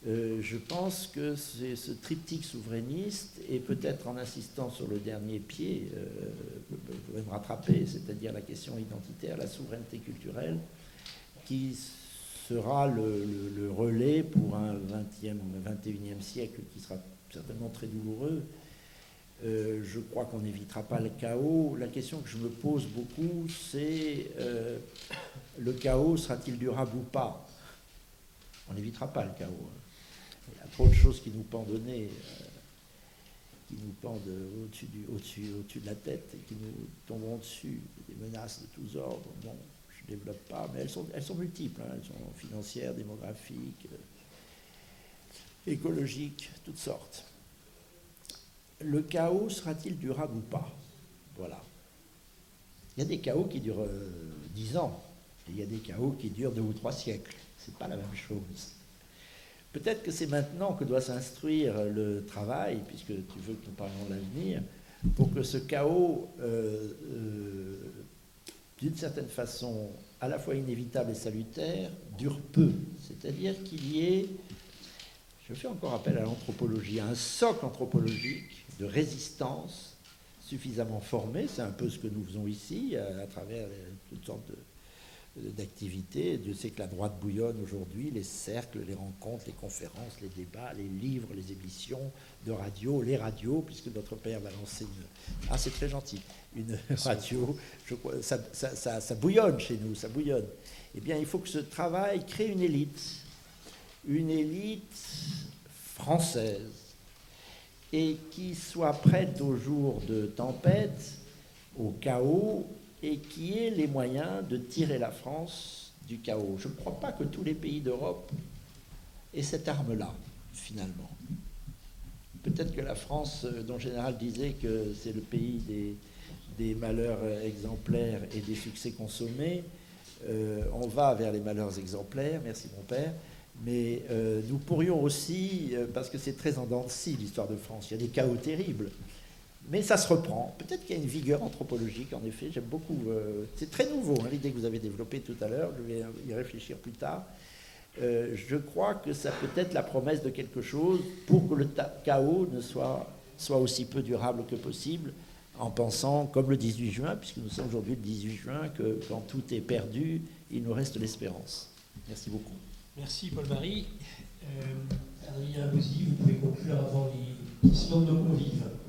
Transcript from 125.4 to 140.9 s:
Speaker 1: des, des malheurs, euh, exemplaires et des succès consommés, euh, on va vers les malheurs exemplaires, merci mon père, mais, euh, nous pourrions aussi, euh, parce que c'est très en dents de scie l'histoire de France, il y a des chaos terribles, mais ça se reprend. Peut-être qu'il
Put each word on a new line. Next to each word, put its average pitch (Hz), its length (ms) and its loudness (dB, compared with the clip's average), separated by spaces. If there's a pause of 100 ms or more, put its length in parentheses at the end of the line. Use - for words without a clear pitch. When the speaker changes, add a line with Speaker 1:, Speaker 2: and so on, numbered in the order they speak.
Speaker 1:
des, 104 280 -2 (600)
des 110 180 2
malheurs, 113 460 2
euh, 107 240 0
exemplaires 110 760 0 (120)
et 110 60 0
des 104 160 -2
succès 110 360 -4
consommés, 131 720 -2 (640)
euh, 107 360 0 (100)
on 120 140 0
va 131 280 6
vers 110 160 2
les 104 100 2
malheurs 104 360 0
exemplaires, 101 640 -2
merci 113 320 -8
mon 101 80 -10
père, 135 300 -2 (520)
mais, 120 440 2
euh, 110 400 4
nous 139 80 2
pourrions 160 460 6
aussi, 170 720 2
euh, 120 200 2
parce 131 160 -2
que - 80 -4
c'est 135 200 -2
très 143 200 2
en 127 80 0
dents 123 200 2
de 123 40 -6
scie 147 280 -2
l'histoire 104 300 0
de 107 80 0
France, 107 340 -8
il - 40 -4
y 110 40 -2
a - 20 0
des 120 120 0
chaos 127 240 6
terribles, 151 540 0 (800)
mais 196 100 4
ça 208 160 8
se - 100 4
reprend. 127 520 4
Peut-être 349 260 -4
qu'il 180 100 0